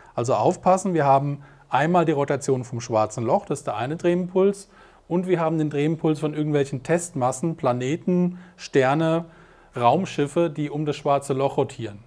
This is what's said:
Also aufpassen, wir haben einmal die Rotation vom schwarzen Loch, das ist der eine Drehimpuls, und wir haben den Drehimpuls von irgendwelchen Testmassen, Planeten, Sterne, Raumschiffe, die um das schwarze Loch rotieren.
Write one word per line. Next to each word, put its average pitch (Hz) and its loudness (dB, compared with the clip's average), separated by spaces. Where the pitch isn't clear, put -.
Also 120 0
aufpassen, 180 0
wir 147 2
haben 139 2
einmal 165 2
die 165 2
Rotation 139 -2
vom 117 -8
schwarzen 110 0
Loch, 151 0
das 147 -6
ist - -10
der 110 -4
eine 131 -6
Drehimpuls, 180 0
und 180 -2
wir 170 2
haben 160 0
den 151 0
Drehimpuls 151 0
von 151 -4
irgendwelchen 147 -2
Testmassen, 160 -2
Planeten, 165 0
Sterne, 160 2
Raumschiffe, 151 2
die 147 -6
um 147 -4
das 147 -2
schwarze 139 0
Loch 135 0
rotieren. 110 -6